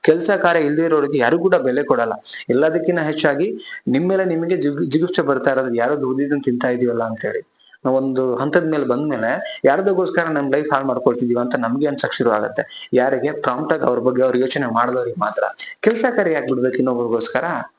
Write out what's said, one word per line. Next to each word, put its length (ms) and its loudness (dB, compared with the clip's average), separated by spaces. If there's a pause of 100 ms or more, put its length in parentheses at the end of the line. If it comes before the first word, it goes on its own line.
ಕೆಲ್ಸ 300 4
ಕಾರ್ಯ 300 4
ಇಲ್ದೇ 240 0
ಇರೋರಿಗೆ 340 2
ಯಾರು 200 4
ಕೂಡ 160 2
ಬೆಲೆ 280 2
ಕೊಡಲ್ಲ. 300 0 (360)
ಎಲ್ಲದಕ್ಕಿಂತ 520 2
ಹೆಚ್ಚಾಗಿ 580 0 (300)
ನಿಮ್ 200 2
ಮೇಲೆ 160 2
ನಿಮಗೆ 320 0
ಜಿಗು-, 300 0
ಜಿಗುಪ್ಸೆ 360 0
ಬರ್ತಾ 280 2
ಇರೋದು, 240 0
ಯಾರೋ 260 0
ದುಡ್ದಿದ್ದನ್ನ 440 -2
ತಿಂತಾ 240 0
ಇದೀವಲ್ಲ 360 0
ಅಂತೇಳಿ. 440 -6 (360)
ನಾವ್ 120 2
ಒಂದು 400 0
ಹಂತದ 340 0
ಮೇಲೆ 140 0
ಬಂದ್ಮೇಲೆ 800 -2
ಯಾರ್ದೋಗೋಸ್ಕರ 600 2
ನಮ್ 280 0
ಲೈಫ್ 200 0
ಹಾಳು 140 0
ಮಾಡ್ಕೊಳ್ತಿದೀವ 540 0
ಅಂತ 180 -4
ನಮ್ಗೆ 280 0
ಅನ್ಸಕ್ 280 -2
ಶುರು 160 2
ಆಗತ್ತೆ. 640 -4
ಯಾರಿಗೆ? 400 2
ಪ್ರಾಂಪ್ಟ್ 400 -2
ಆಗಿ 100 0
ಅವ್ರ 160 2
ಬಗ್ಗೆ 240 0
ಅವ್ರ 140 2
ಯೋಚನೆ 300 0
ಮಾಡಿದವ್ರಿಗೆ 540 -2
ಮಾತ್ರ. 220 -2 (380)
ಕೆಲ್ಸ 240 2 (120)
ಕಾರ್ಯ 160 2
ಯಾಕೆ 140 -2
ಬಿಡ್ಬೇಕು 300 0
ಇನ್ನೊಬ್ರಿಗೋಸ್ಕರ? 680 0 (340)